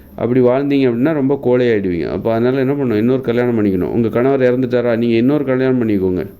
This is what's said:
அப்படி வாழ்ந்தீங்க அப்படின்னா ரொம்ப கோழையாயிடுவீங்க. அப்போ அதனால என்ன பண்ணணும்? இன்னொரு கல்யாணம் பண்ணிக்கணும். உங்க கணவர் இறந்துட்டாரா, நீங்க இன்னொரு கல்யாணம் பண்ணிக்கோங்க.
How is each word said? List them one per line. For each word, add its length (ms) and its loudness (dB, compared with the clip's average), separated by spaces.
அப்படி 240 0
வாழ்ந்தீங்க 480 2
அப்படின்னா 240 0
ரொம்ப 320 0
கோழையாயிடுவீங்க. 680 0
அப்போ 220 -2
அதனால 260 0
என்ன 140 0
பண்ணணும்? 260 -2
இன்னொரு 220 0
கல்யாணம் 380 0
பண்ணிக்கணும். 320 0
உங்க 180 0
கணவர் 320 0
இறந்துட்டாரா, 560 0
நீங்க 200 0
இன்னொரு 280 2
கல்யாணம் 440 0
பண்ணிக்கோங்க. 380 0